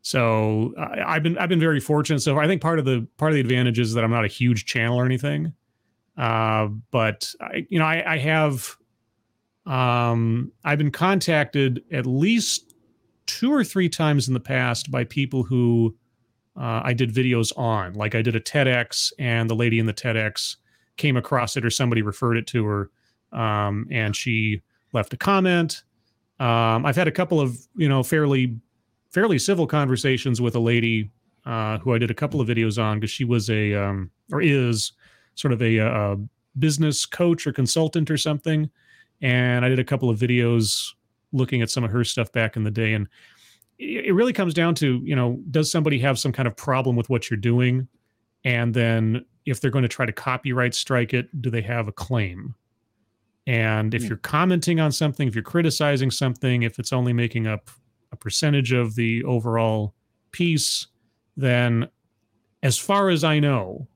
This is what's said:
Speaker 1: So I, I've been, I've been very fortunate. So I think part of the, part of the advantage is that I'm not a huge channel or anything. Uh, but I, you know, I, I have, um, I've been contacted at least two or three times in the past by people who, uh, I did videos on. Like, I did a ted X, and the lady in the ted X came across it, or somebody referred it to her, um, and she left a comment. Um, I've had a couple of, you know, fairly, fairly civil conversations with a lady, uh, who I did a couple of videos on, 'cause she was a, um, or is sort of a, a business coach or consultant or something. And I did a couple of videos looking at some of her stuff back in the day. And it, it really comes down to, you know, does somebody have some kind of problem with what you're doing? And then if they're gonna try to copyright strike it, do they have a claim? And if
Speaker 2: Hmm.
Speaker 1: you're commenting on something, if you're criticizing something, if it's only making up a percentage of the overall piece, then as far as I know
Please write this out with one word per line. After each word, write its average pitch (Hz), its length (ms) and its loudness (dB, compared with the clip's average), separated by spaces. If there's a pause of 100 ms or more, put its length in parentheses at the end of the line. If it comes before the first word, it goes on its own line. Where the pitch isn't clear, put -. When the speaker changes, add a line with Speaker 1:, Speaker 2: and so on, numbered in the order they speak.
Speaker 1:
So 110 760 0
I, - 380 -4
I've 160 60 0
been, 165 140 0
I've 170 140 -2
been 175 100 4
very 160 180 2
fortunate. 151 420 0
So 147 180 2
I 151 80 2
think 175 160 0
part 160 160 0
of 139 80 0
the, 123 200 0 (120)
part 156 140 2
of - 20 2
the 143 80 2
advantage 123 360 2
is 113 140 0
that 117 100 0
I'm 113 80 2
not 117 140 2
a 101 40 0
huge 120 360 0
channel 120 340 0
or 123 60 2
anything. 143 480 -2 (640)
Uh, 110 520 0 (220)
but 110 400 -2 (100)
I, - 280 -8
you 185 100 0
know, 156 60 4
I, 160 300 -2
I 156 40 -2
have, 147 580 0 (920)
um, 120 840 2 (120)
I've 147 140 0
been 147 120 2
contacted 151 1000 0
at 131 140 -4
least 170 580 0 (600)
two - 260 -2
or 285 100 4
three 180 280 0
times 147 360 2
in 127 80 0
the 123 60 -2
past 127 500 -2
by 127 140 -2
people 135 380 -2
who, 117 520 2 (640)
uh, 117 260 -4
I 127 120 0
did 120 200 0
videos 123 420 0
on. 107 360 -2
Like, 107 220 -4
I 113 80 2
did 117 120 0
a 117 60 0
ted 139 260 0
X, - 520 -2
and 117 320 0
the 113 40 0
lady 113 240 2
in 113 80 2
the 110 60 -2
ted 113 240 -4
X 107 400 -4 (400)
came 143 200 2
across 120 400 -2
it, 123 80 -4
or 117 60 2
somebody 117 320 0
referred 113 340 -2
it 113 120 -4
to 117 160 0
her, 101 260 -2 (420)
um, 104 580 -2
and 110 260 -2
she 110 460 -2 (300)
left 113 200 -2
a 131 40 -10
comment. 180 680 0 (560)
Um, 117 460 2
I've 143 100 0
had 175 100 2
a 156 60 0
couple 170 280 0
of, 127 180 0 (180)
you 165 120 2
know, 135 140 2
fairly, 135 560 2 (520)
fairly 185 280 2
civil 175 300 0
conversations 131 720 0
with 120 160 0
a 117 40 0
lady, 113 500 2 (340)
uh, 110 340 -4
who 127 160 -2
I 117 40 4
did 117 120 0
a 117 40 -2
couple 151 260 -4
of 113 80 0
videos 113 340 0
on, 107 180 0
'cause 110 100 -4
she - 140 -4
was 117 260 0
a, 107 240 0
um, 101 360 -2 (220)
or 147 100 -2
is 127 500 2 (420)
sort 139 180 -2
of 117 100 0
a, 113 160 4
a 107 380 0 (420)
business 151 480 0
coach 170 400 0
or 143 60 -4
consultant 156 580 0
or 156 60 0
something. 151 520 -2 (520)
And 123 440 2
I 127 40 4
did 131 100 2
a 127 60 2
couple 127 260 0
of 110 80 0
videos 117 760 0 (380)
looking 131 300 0
at 113 80 -2
some 123 140 -2
of 104 80 -2
her 120 100 2
stuff 113 300 -4
back 113 240 0
in 113 80 -2
the 107 80 -2
day. 110 220 0
And 104 120 -2 (720)
it, 320 280 -8
it 196 80 2
really 233 180 2
comes 180 200 0
down 165 240 2
to, 127 280 0
you 156 100 -2
know, 123 260 0 (120)
does 156 180 0
somebody 151 300 0
have 131 180 2
some 131 140 -2
kind 127 160 -2
of 110 80 -6
problem 131 400 0
with 117 120 -2
what 120 220 -2
you're 117 60 -2
doing? 123 500 2 (580)
And 120 300 0
then 113 500 2 (220)
if 135 140 -4
they're 131 100 0
gonna 127 160 2
try 123 200 -2
to 127 60 -4
copyright 127 600 -2
strike 120 400 -2
it, 123 140 0 (120)
do 123 100 -4
they 113 120 -2
have 113 240 -4
a 104 60 -8
claim? 104 600 -4 (920)
And 110 480 0
if 123 80 -2
Speaker 2:
Hmm. 113 60 -4
Speaker 1:
you're 110 100 -4
commenting 170 640 0
on 156 100 2
something, 139 380 0
if 110 80 -2
you're 110 80 -4
criticizing 147 640 0
something, 123 540 0
if 113 160 -6
it's - 120 -6
only 123 200 0
making 120 340 0
up 107 240 -6 (400)
a - 60 -18
percentage 135 560 0
of 117 240 0
the 117 260 0
overall 113 720 0 (380)
piece, - 560 -2 (480)
then 123 520 2 (760)
as 131 140 2
far 202 340 2
as 160 120 2
I 156 160 4
know 135 580 0